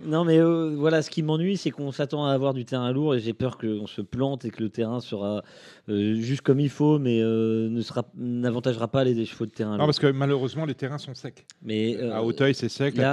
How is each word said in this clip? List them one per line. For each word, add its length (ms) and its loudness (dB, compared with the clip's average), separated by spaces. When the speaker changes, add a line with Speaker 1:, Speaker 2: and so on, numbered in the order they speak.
Speaker 1:
non, 220 0
mais, 140 6
euh, 380 4
voilà, 260 2
ce 80 -8
qui 120 -4
m'ennuie, 340 0
c'est 140 -4
qu'on 200 -6
s'attend 360 -4
à 60 2
avoir 220 2
du 100 -6
terrain 280 -2
lourd 220 0
et 60 2
j'ai 120 -2
peur 260 -4
qu'on 280 -4
se 160 -8
plante 420 -4
et 60 -6
que 120 -8
le 60 0
terrain 320 -4
sera, 420 -4
euh, 260 0
juste 280 -2
comme 180 4
il 100 2
faut, 300 4
mais, 220 2
euh, 480 2
ne 100 -2
sera, 240 -4
n'avantagera 760 -2
pas 140 2
les, 120 4
les 100 0
chevaux 220 -6
de 40 -8
terrain 220 -4
Speaker 2:
Non, 60 -2
Speaker 1:
lourd. 80 2
Speaker 2:
parce 120 4
que 140 4
malheureusement, 540 0
les 100 -4
terrains 220 -6
sont 160 -14
secs. 300 -16
Speaker 1:
Mais, 340 0
euh, 180 -4
Speaker 2:
À 80 -2
Auteuil, 320 4
c'est 140 -2
sec, 280 -2
la 60 2